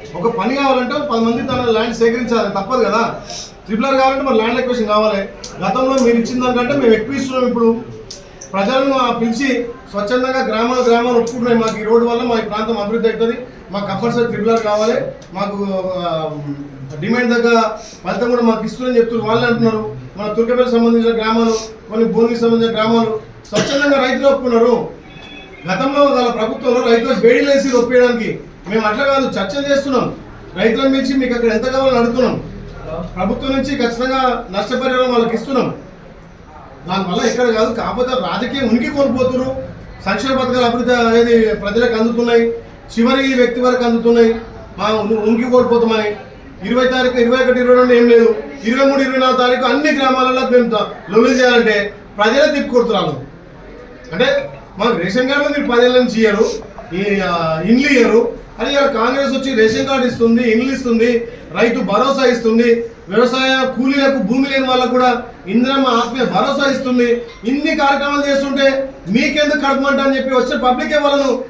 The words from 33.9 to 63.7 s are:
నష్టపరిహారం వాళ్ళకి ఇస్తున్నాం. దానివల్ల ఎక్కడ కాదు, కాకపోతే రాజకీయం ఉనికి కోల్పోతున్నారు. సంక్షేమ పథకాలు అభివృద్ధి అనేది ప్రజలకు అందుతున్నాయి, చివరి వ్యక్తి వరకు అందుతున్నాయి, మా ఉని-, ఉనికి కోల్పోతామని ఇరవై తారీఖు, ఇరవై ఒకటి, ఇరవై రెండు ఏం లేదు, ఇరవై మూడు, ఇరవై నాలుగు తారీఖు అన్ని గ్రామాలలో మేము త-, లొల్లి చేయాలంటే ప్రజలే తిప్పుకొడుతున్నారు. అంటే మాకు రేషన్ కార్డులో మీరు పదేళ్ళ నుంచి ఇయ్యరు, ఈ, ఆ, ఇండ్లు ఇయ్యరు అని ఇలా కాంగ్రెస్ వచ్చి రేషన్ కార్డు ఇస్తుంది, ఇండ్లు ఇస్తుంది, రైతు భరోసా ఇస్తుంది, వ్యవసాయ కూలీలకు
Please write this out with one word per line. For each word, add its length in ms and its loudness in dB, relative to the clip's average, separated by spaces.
నష్టపరిహారం 600 -2
వాళ్ళకి 220 0
ఇస్తున్నాం. 400 -2
దానివల్ల 420 -2
ఎక్కడ 200 0
కాదు, 240 0
కాకపోతే 360 -4
రాజకీయం 580 -4
ఉనికి 220 0
కోల్పోతున్నారు. 680 -2
సంక్షేమ 340 -2
పథకాలు 260 0
అభివృద్ధి 300 0
అనేది 600 4
ప్రజలకు 400 -2
అందుతున్నాయి, 540 2
చివరి 360 2
వ్యక్తి 260 2
వరకు 240 2
అందుతున్నాయి, 500 4
మా 100 -2
ఉని-, 300 0
ఉనికి 320 0
కోల్పోతామని 640 2
ఇరవై 180 2
తారీఖు, 280 0
ఇరవై 280 2
ఒకటి, 160 2
ఇరవై 160 4
రెండు 180 4
ఏం 140 6
లేదు, 260 6
ఇరవై 260 2
మూడు, 120 2
ఇరవై 160 0
నాలుగు 200 2
తారీఖు 240 2
అన్ని 300 0
గ్రామాలలో 580 0
మేము 200 4
త-, 200 -2
లొల్లి 300 4
చేయాలంటే 540 2
ప్రజలే 360 2
తిప్పుకొడుతున్నారు. 640 0
అంటే 400 -2
మాకు 180 0
రేషన్ 320 -2
కార్డులో 200 0
మీరు 240 -2
పదేళ్ళ 260 4
నుంచి 200 0
ఇయ్యరు, 320 2
ఈ, 260 -2
ఆ, 440 -2
ఇండ్లు 240 2
ఇయ్యరు 540 2
అని 120 -2
ఇలా 160 2
కాంగ్రెస్ 440 0
వచ్చి 240 -4
రేషన్ 320 2
కార్డు 200 0
ఇస్తుంది, 460 2
ఇండ్లు 220 0
ఇస్తుంది, 540 0
రైతు 200 2
భరోసా 440 0
ఇస్తుంది, 480 4
వ్యవసాయ 580 2
కూలీలకు 520 0